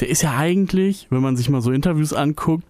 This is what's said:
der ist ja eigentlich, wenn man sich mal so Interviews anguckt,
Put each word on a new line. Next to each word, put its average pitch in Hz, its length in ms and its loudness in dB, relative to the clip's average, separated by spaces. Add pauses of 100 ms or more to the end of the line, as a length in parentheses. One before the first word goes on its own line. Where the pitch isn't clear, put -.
der - 80 -2
ist - 140 0
ja 139 140 0
eigentlich, 185 760 0
wenn 131 120 2
man 131 140 0
sich 123 120 -2
mal 135 140 2
so 120 100 0
Interviews 151 400 0
anguckt, 156 580 -2